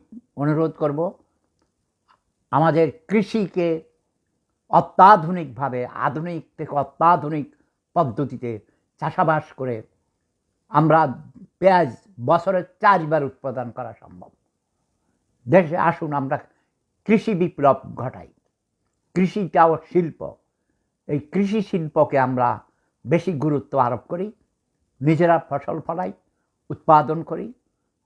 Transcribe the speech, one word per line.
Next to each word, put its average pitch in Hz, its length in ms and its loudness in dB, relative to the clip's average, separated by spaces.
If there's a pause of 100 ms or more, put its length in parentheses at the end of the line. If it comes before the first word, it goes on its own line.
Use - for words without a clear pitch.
(360)
অনুরোধ 151 360 -2
করব, 156 420 -4 (1400)
আমাদের 156 400 2 (160)
কৃষিকে 185 760 -2 (840)
অত্যাধুনিকভাবে, 156 1160 4
আধুনিক 156 720 -6
থেকে 147 140 -10
অত্যাধুনিক 147 840 0 (380)
পদ্ধতিতে 123 680 -4 (400)
চাষাবাস 156 540 -2
করে 123 300 -8 (840)
আমরা 156 380 4 (520)
পেঁয়াজ 180 380 2 (280)
বছরে 170 380 0 (180)
চারবার 160 420 2
উৎপাদন 127 480 -8
করা 117 280 -12
সম্ভব। 90 300 -20 (1200)
দেশে 165 280 2
আসুন, 160 360 -2
আমরা 139 260 -4 (680)
কৃষি 214 300 0
বিপ্লব 143 420 0 (180)
ঘটাই। 120 320 -12 (840)
কৃষিটাও 170 640 2 (160)
শিল্প, 156 420 -4 (720)
এই 147 120 -4
কৃষি 196 420 -2
শিল্পকে 156 580 0
আমরা 127 400 0 (480)
বেশি 170 260 -2
গুরুত্ব 143 440 -2
আরোপ 120 220 0
করি, 190 320 -10 (720)
নিজেরা 160 380 2 (100)
ফসল 147 320 -6
ফলাই, 180 320 -8 (560)
উৎপাদন 156 540 2
করি, 185 300 -10 (520)